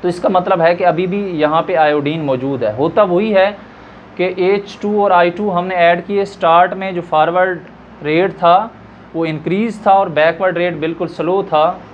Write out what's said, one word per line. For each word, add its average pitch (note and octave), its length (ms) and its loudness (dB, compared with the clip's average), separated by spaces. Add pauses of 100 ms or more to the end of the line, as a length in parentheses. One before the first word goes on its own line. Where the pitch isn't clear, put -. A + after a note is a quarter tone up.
तो F3+ 60 0
इसका F#3+ 200 -2
मतलब F#3 320 2
है E3+ 140 4
कि F3 80 -4
अभी F3 240 0
भी G3+ 180 -4 (140)
यहाँ D3+ 240 2
पे F#3 140 -4
iodine D3+ 460 0
मौजूद C3+ 400 -4
है। G#2+ 120 -2
होता E3 300 0
वही F#3+ 260 0
है G3 200 2 (680)
कि F3+ 180 -2 (100)
एच G3+ 360 -2
टू G#3 220 0
और G3 80 2
आई F3 200 4
टू G3+ 180 -4
हमने F3+ 280 -4
ऐड F3 280 2
किए, G3+ 220 -2
start F3+ 460 2
में F#3+ 220 -8
जो F3 80 -4
forward F3 560 0 (440)
rate E3 300 0
था F#3 380 2 (440)
वो E3 100 -2
increase F3+ 600 -4
था G3+ 80 4
और G3 160 2
backward E3 480 0
rate F3 200 -2
बिल्कुल E3 320 -4
स्लो F3 340 -2
था। D#3+ 360 0 (140)